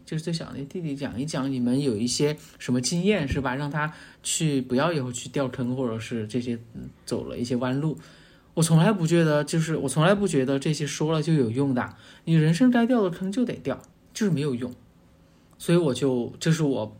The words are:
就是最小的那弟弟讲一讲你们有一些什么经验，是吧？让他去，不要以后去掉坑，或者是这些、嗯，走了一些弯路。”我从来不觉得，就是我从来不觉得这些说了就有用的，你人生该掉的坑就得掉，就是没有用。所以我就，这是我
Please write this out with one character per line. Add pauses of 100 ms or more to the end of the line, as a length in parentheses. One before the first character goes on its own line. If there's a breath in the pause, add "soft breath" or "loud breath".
就
是
最
小
的
那
弟
弟
讲
一
讲
你
们
有
一
些 (220 loud breath)
什
么
经
验，
是
吧？
让
他 (300 loud breath)
去，
不
要
以
后
去
掉
坑，
或
者
是
这
些、 (160)
嗯， (180)
走
了
一
些
弯
路。” (580 loud breath)
我
从
来
不
觉
得，
就
是
我
从
来
不
觉
得
这
些
说
了
就
有
用
的， (300 loud breath)
你
人
生
该
掉
的
坑
就
得
掉， (320)
就
是
没
有
用。 (840 soft breath)
所
以
我
就，
这
是
我